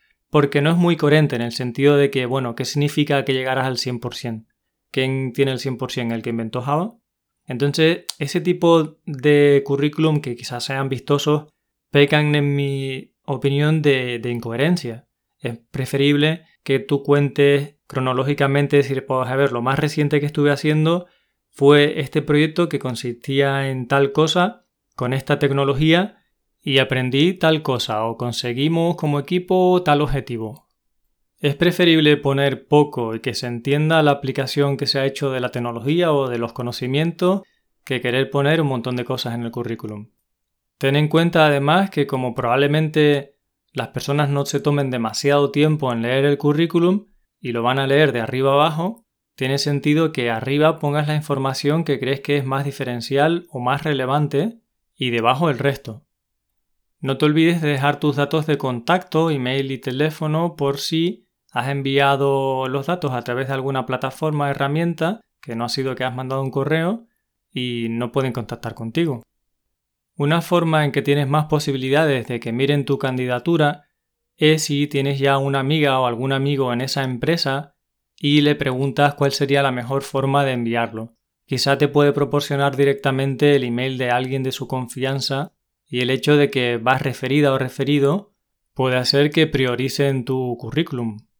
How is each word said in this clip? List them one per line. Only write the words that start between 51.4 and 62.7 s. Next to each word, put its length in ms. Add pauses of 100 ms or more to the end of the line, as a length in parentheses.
que 160
crees 200
que 160
es 80
más 200
diferencial 840
o 100
más 240
relevante 720 (380)
y 140
debajo 380
el 100
resto. 460 (960)
No 160
te 100
olvides 360
de 60
dejar 320
tus 160
datos 300
de 120
contacto, 720
email 400
y 80
teléfono 800
por 220
si 500 (240)
has 160
enviado 1000
los 200